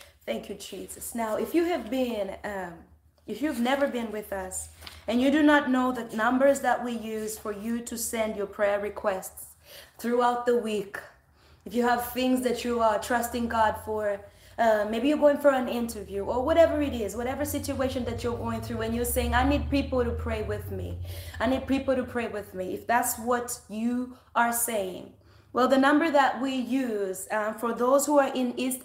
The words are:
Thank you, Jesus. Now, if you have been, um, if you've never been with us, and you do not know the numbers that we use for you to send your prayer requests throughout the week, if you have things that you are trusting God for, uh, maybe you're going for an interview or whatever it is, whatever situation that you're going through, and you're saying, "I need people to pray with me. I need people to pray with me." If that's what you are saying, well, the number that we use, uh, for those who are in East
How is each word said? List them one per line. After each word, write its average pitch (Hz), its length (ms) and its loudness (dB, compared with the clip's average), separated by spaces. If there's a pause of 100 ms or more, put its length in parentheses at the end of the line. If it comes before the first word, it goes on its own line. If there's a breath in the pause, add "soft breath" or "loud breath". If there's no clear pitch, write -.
(260 loud breath)
Thank 226 220 -6
you, 202 80 -10
Jesus. - 580 -12
Now, 220 220 -2
if 226 180 -2
you 339 120 4
have 285 240 -2
been, 226 560 -2
um, 185 300 -8 (520)
if 214 140 -8
you've 277 180 -2
never 277 280 2
been 226 220 -6
with 208 220 -8
us, 190 380 -8 (380 loud breath)
and 240 140 2
you 269 100 4
do 302 120 4
not 294 260 6
know 254 220 2
the 233 240 -6
numbers 254 460 4
that 240 200 2
we 240 120 -4
use 214 440 -6
for 214 140 -8
you 226 300 -4
to 240 160 -10
send 220 400 -4
your 202 100 -4
prayer 202 320 0
requests 202 680 -6 (500 loud breath)
throughout 240 480 2
the 240 100 4
week, 214 420 -2 (680 soft breath)
if 185 80 -12
you 240 100 2
have 240 300 0
things 254 300 2
that 233 200 -2
you 240 160 -2
are 220 180 4
trusting 240 520 -2
God 220 340 2
for, 208 380 -4 (360 loud breath)
uh, 214 320 4
maybe 233 200 2
you're 302 80 4
going 285 200 6
for 285 140 6
an 254 160 2
interview 220 560 -6
or 247 180 -2
whatever 311 400 6
it 262 120 0
is, 208 200 -4
whatever 247 300 -4
situation 262 600 -2
that 233 180 -6
you're 240 140 -2
going 226 240 -4
through, 226 220 -6
and 226 120 -2
you're 240 80 0
saying, 240 300 0
"I 247 100 4
need 285 260 2
people 277 360 2
to 233 60 -2
pray 220 320 -4
with 202 280 -6
me. 180 260 -8 (440 loud breath)
I 226 60 2
need 262 200 0
people 269 260 0
to 247 100 0
pray 233 260 -4
with 208 240 -10
me." 185 200 -6
If 202 140 -10
that's - 320 0
what 240 480 -2
you 247 480 -4 (180 loud breath)
are 233 200 2
saying, 190 580 -4 (400 soft breath)
well, 247 160 4
the 269 100 4
number 294 320 6
that 269 320 4
we 262 140 -2
use, 220 760 -2
uh, 214 200 -2
for 226 220 -4
those 262 320 4
who 294 120 4
are 269 160 6
in 247 240 -2
East 254 280 -2